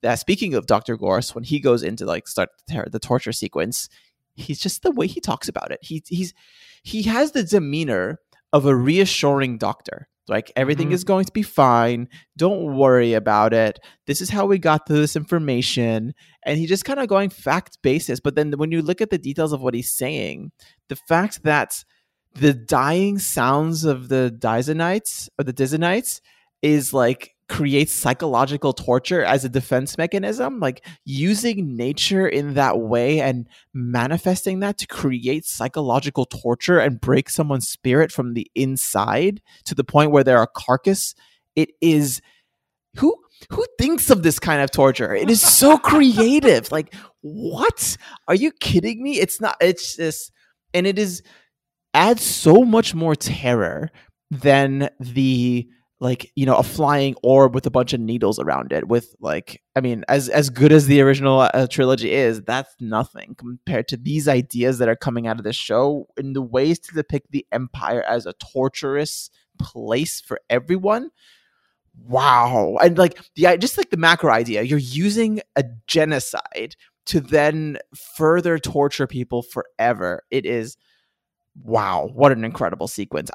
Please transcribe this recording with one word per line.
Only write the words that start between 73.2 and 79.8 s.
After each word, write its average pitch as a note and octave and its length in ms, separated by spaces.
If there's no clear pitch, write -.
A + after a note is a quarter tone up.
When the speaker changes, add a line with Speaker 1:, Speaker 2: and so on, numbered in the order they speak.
Speaker 1:
the E3+ 120
i-, F3 100
just, A3 200
like, G4 140
the F#3 60
macro E3 340
idea, A2+ 320
you're C#3+ 160
using G#3 600
a C#3 100
genocide - 920
to E3 120
then D3+ 580
further E3 640
torture - 480
people B2 380
forever. G#2 880